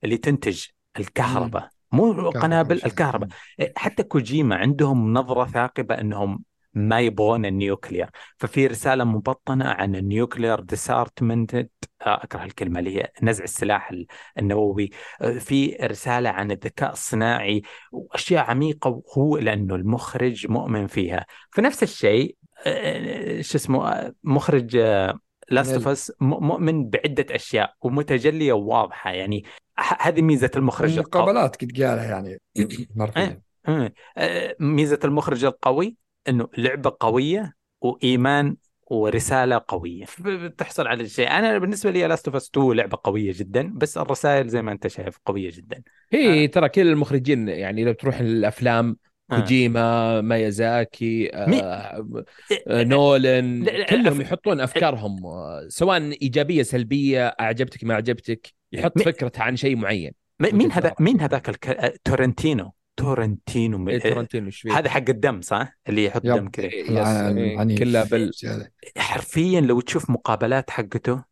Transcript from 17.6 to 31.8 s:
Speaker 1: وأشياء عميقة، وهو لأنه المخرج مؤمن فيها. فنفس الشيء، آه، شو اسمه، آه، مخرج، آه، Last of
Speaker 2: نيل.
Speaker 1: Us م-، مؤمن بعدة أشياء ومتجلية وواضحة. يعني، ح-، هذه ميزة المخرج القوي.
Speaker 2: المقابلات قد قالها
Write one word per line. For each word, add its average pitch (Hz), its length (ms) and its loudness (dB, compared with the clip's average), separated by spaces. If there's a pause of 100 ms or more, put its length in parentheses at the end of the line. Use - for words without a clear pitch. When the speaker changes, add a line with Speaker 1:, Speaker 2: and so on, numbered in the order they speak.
Speaker 1:
وأشياء - 580 -2
عميقة، 139 540 0
وهو 147 320 2
لأنه 104 380 0
المخرج 117 760 -2
مؤمن 107 360 -2
فيها. 92 400 -4 (240)
فنفس 240 320 0
الشيء، 120 540 2 (300)
آه، - 720 -4
شو 151 180 -2
اسمه، - 300 0
آه، - 240 -4 (120)
مخرج، 135 520 2
آه، 104 420 2 (340)
Last 131 140 4
of 127 200 -2
Speaker 2:
نيل. 139 100 0
Speaker 1:
Us - 140 -10 (100)
م-، 139 260 0
مؤمن 160 420 0
بعدة 135 420 -4
أشياء 113 500 -2
ومتجلية 143 720 0
وواضحة. 104 580 -2
يعني، 95 340 -4 (320)
ح-، - 320 0
هذه 165 140 2
ميزة 139 340 4
المخرج 139 420 0
القوي. - 240 0
Speaker 2:
المقابلات - 420 0
قد 120 120 -8
قالها 120 280 0